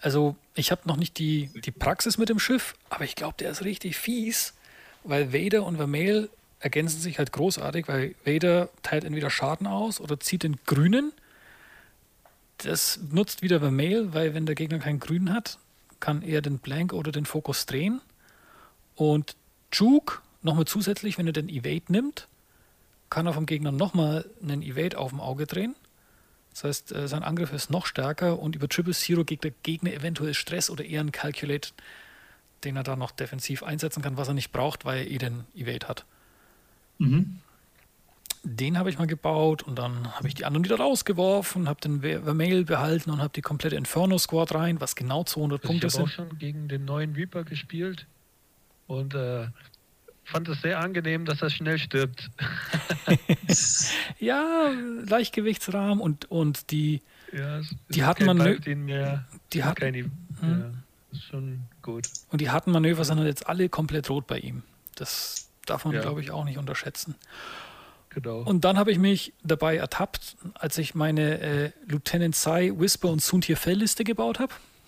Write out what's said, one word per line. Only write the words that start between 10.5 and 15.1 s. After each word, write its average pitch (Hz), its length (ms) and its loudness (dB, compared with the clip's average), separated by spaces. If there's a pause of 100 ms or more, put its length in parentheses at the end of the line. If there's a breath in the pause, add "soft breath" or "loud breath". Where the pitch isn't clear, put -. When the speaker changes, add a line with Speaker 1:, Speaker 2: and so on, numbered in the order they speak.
Speaker 1:
grünen. 208 460 4 (1500 loud breath)
Das - 400 -2 (140)
nutzt 196 300 0
wieder 175 180 4
Vermeil, 160 520 2
weil 156 220 2
wenn 160 120 -2
der 151 100 0
Gegner 160 240 -2
keinen 143 180 -2
grünen 175 340 0